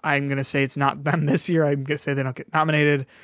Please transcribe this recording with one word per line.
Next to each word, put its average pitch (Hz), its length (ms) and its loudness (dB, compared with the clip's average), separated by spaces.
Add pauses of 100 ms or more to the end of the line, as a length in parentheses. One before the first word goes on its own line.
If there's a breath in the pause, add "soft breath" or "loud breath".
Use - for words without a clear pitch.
I'm 143 260 0
gonna 139 160 -2
say 139 200 0
it's 135 120 -4
not 139 280 0
them 147 220 0
<laughs> - 0 -
this 262 220 2
year. 160 160 2
I'm 143 200 0
gonna 147 140 -4
say 143 160 -4
they 135 100 0
don't 131 120 -6
get - 160 -14
nominated, 147 540 2 (180 soft breath)